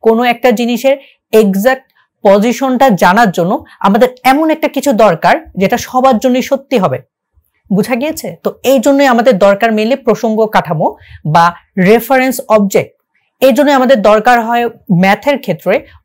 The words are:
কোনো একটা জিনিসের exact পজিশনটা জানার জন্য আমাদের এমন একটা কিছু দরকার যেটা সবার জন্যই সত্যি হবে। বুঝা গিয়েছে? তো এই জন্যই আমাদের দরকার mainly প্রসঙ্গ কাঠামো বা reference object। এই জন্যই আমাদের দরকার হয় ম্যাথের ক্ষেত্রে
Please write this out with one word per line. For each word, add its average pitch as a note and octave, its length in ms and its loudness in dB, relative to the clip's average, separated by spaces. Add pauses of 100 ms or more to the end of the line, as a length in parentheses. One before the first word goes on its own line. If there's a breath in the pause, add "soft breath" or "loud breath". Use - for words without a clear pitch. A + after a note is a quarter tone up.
কোনো A3+ 160 2 (120)
একটা A#3+ 160 0 (100)
জিনিসের A#3+ 360 -2 (460 soft breath)
exact G#3 440 -2 (400)
পজিশনটা A#3+ 600 2 (160)
জানার F3+ 340 2
জন্য F3+ 160 -2 (340 loud breath)
আমাদের A#3 220 2 (220)
এমন D#4 240 0
একটা D#4 200 -4
কিছু C#4 160 -2 (140)
দরকার F#3 300 0 (260)
যেটা G3+ 240 0
সবার B3+ 380 0
জন্যই B3+ 280 0
সত্যি C4+ 320 -4
হবে। C3+ 140 -2 (760)
বুঝা G#3+ 260 -2
গিয়েছে? D#4 260 -8 (160)
তো G#3 60 -4 (220)
এই C4+ 140 4
জন্যই C#4 280 2
আমাদের A#3+ 200 2 (120)
দরকার G3+ 320 2
mainly A3+ 280 -2
প্রসঙ্গ A3 340 -2 (160)
কাঠামো E3+ 320 -2 (480 soft breath)
বা E3+ 100 4 (440 loud breath)
reference B3+ 460 0 (220)
object। G3 340 -2 (560)
এই C4+ 100 4
জন্যই C#4+ 220 2
আমাদের C4 180 2 (120)
দরকার A3 280 2 (100)
হয় A#3+ 160 -2 (380)
ম্যাথের G#3 420 0
ক্ষেত্রে F3+ 320 -4 (300 soft breath)